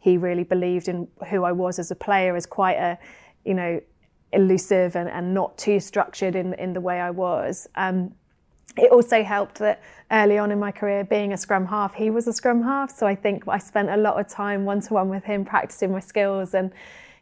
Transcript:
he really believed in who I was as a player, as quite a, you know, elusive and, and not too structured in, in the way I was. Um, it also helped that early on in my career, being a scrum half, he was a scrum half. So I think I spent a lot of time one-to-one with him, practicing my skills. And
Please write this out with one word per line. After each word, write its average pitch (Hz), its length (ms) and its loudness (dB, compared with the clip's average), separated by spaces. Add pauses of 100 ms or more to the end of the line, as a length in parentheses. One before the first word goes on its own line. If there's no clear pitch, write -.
he 180 160 6
really 175 280 0
believed 180 440 -2
in 175 180 -4 (220)
who 190 160 0
I 175 80 0
was 180 260 -2
as 175 120 -8
a 180 40 -6
player, 185 400 0
as 175 120 -4
quite 185 320 0
a, 175 200 -2 (460)
you 196 80 -2
know, 175 280 -2 (520)
elusive 185 640 4
and, 175 140 -4
and 180 240 -4
not - 240 -2
too 202 220 2
structured 190 540 -2
in, 185 200 -4
in 185 180 -6
the 180 80 -6
way 180 180 -4
I 175 120 -4
was. 175 640 -4
Um, 185 400 -2 (600)
it 247 140 6
also 240 320 6
helped 202 360 -4
that 214 240 0 (280)
early 208 280 6
on 208 120 0
in 208 80 -2
my 202 140 -4
career, 202 320 -2
being 202 300 0
a - 20 -4
scrum 190 300 0
half, 202 280 -4
he 214 140 -2
was 233 180 0
a 233 60 0
scrum 240 300 0
half. 269 280 -2
So - 160 -2
I 196 80 2
think 196 320 -4
I - 120 -2
spent 202 320 -2
a 196 80 -2
lot 208 200 2
of 202 100 -4
time 202 360 -4
one-to-one 202 460 0
with 190 140 -6
him, 202 200 -4
practicing 196 480 -2
my 190 80 -4
skills. 196 540 -2
And 185 180 0 (500)